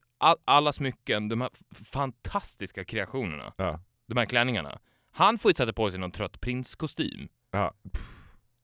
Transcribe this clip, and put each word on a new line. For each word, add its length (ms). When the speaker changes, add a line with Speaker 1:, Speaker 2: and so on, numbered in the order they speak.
Speaker 1:
all, 260
alla 280
smycken, 560
de 120
här 100
f-, 140
fantastiska 960
kreationerna. 720
Speaker 2:
Ja. 240
Speaker 1:
De 120
här 60
klänningarna. 540
Han 260
får 120
ju 40
sätta 180
på 180
sig 100
någon 100
trött 300
prinskostym. 880
Speaker 2:
Ja. 240
Pff. 100